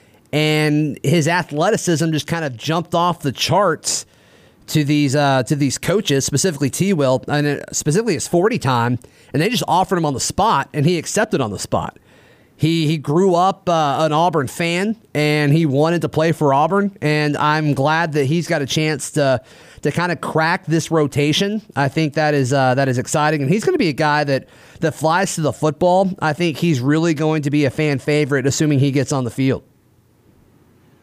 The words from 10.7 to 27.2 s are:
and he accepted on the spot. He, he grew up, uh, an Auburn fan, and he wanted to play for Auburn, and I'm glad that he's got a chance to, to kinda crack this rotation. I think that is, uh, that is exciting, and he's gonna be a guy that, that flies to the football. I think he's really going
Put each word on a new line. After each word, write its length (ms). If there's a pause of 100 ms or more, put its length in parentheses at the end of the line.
and 140
he 100
accepted 460
on 80
the 80
spot. 400 (600)
He, 280
he 100
grew 380
up, 340
uh, 320
an 140
Auburn 340
fan, 480 (160)
and 400
he 140
wanted 340
to 80
play 240
for 220
Auburn, 480
and 340
I'm 380
glad 400
that 100
he's 240
got 140
a 40
chance 440
to, 320 (400)
to 100
kinda 240
crack 480
this 260
rotation. 720 (160)
I 120
think 260
that 180
is, 220
uh, 200
that 140
is 80
exciting, 460
and 80
he's 120
gonna 140
be 140
a 20
guy 320
that, 240 (320)
that 140
flies 400
to 80
the 100
football. 680
I 140
think 240
he's 240
really 320
going 300